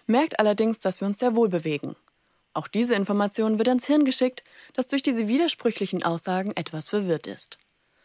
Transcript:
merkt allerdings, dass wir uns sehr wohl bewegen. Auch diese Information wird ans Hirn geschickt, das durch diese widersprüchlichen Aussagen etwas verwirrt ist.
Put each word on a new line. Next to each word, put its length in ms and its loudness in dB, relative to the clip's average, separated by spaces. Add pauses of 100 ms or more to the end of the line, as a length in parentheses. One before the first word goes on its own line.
merkt 320 2
allerdings, 400 2
dass 220 -2
wir 60 -2
uns 120 -2
sehr 160 2
wohl 140 4
bewegen. 460 -4 (600)
Auch 120 -6
diese 280 0
Information 640 0
wird 80 2
ans 180 2
Hirn 200 4
geschickt, 380 0 (300)
das 140 -2
durch 160 0
diese 240 0
widersprüchlichen 760 0
Aussagen 540 -2
etwas 340 -8
verwirrt 380 -2
ist. 320 -10 (460)